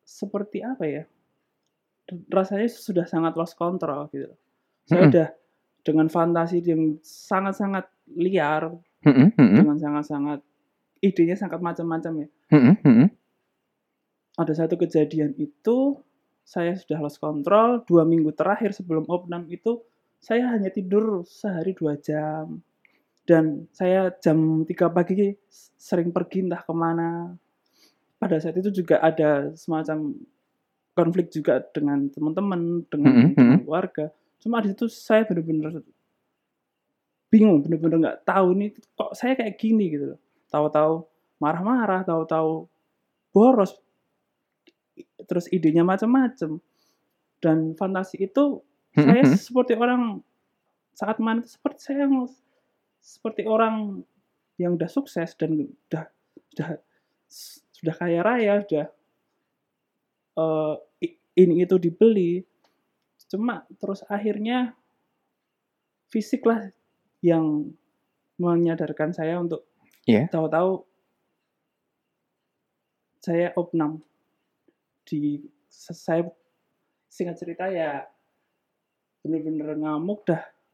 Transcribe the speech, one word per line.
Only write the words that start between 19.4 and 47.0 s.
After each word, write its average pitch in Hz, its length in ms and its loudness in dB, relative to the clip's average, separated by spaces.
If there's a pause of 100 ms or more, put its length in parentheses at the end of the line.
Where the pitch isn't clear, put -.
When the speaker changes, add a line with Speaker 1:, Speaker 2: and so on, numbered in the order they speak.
Speaker 1:
itu, 220 320 -6 (400)
saya 240 320 -2
hanya 208 160 -2
tidur 196 560 -2
sehari 180 480 -6
dua 151 240 -4
jam. 156 640 -6 (640)
Dan 160 480 2
saya 185 480 0
jam 160 480 2
tiga 175 240 0
pagi 190 400 0 (480)
sering 175 320 -2
pergi 175 320 -4
entah 175 160 -6
kemana. 170 720 -4 (880)
Pada 180 160 -2
saat 165 240 -4
itu 196 80 -2
juga 180 320 0
ada 151 560 0
semacam 156 560 -6 (800)
konflik 170 360 0
juga 143 320 0 (120)
dengan 143 360 -2
teman-teman, 170 800 -4
dengan, 151 220 2
Speaker 2:
Mm-mm, 127 220 6
Speaker 1:
dengan 120 240 6
Speaker 2:
mm-mm. - 80 2
Speaker 1:
keluarga. 160 420 -4 (320)
Cuma 233 220 -4
di 202 160 -2
situ 233 160 -4
saya 220 320 2
benar-benar 160 560 -4 (1500)
bingung, 202 320 6
benar-benar 165 340 0
nggak 151 300 0
tahu 185 260 4
nih, 202 220 -2
kok - 400 -10
saya 254 240 -2
kayak 220 160 -6
gini 220 320 2
gitu 143 240 -6
loh. 151 80 -16 (320)
Tahu-tahu 151 560 0 (320)
marah-marah, 190 640 -2
tahu-tahu 160 640 -2 (640)
boros, 220 480 4 (1500)
terus 175 220 -4
idenya 165 340 2
macam-macam. 196 800 0 (800)